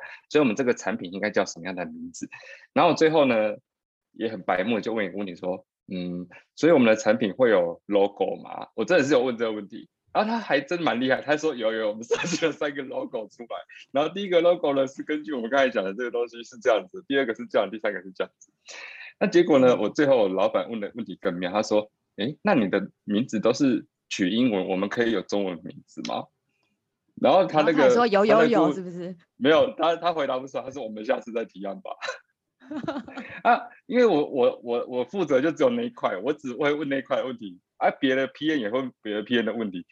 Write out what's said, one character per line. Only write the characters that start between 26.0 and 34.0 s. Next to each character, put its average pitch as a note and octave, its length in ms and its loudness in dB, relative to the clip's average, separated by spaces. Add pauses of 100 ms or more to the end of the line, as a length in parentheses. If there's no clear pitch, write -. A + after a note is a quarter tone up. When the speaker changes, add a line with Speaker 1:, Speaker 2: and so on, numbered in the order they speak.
Speaker 1:
吗？” - 160 -6 (960)
然 A#2 100 4
后 F#3 140 6
他 D#3 160 0
那 D3+ 60 4
个， E3 60 4
Speaker 2:
然 D3+ 40 0
后 D3+ 60 4
他 C3 80 8
还 B2 40 6
说 A#3+ 140 4
，“有， G3 160 4
有， G#3+ 100 6
有， - 0 -
Speaker 1:
他 A3+ 100 6
那 A#3+ 60 4
个 F#3+ 160 4
顾 - 60 0
Speaker 2:
是 F3+ 100 -6
不 F3+ 80 -10
是？” F3 240 -10 (220)
Speaker 1:
没 C3 140 2
有， C#3+ 240 4
他， E3 220 0
他 E3+ 180 -2
回 D3+ 120 -2
答 C3 120 -2
不 C3 80 -10
出 C3+ 100 -10
来， A#2+ 80 -6
他 C3 60 -12
说 C3+ 120 -10
，“我 A2 60 -8
们 G#2+ 160 -10
下 B2 160 0
次 A2 120 -14
再 A2+ 120 -4
提 G2 200 -16
案 F#2+ 180 -8
吧。” - 80 -12 (720)
Speaker 2:
<laughs> C4+ 840 -10
Speaker 1:
啊， A#3+ 240 2 (180)
因 A#3 120 0
为 B3 80 6